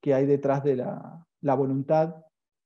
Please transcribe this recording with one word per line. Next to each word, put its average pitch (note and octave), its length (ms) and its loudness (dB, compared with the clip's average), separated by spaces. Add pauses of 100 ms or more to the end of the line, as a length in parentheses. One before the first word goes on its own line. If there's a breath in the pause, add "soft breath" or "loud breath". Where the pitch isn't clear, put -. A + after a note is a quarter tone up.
que C#3+ 120 0
hay C3+ 120 2
detrás C#3 380 0
de C#3+ 120 2
la, - 500 -10 (160)
la C#3 140 2
voluntad C#3 680 0 (420)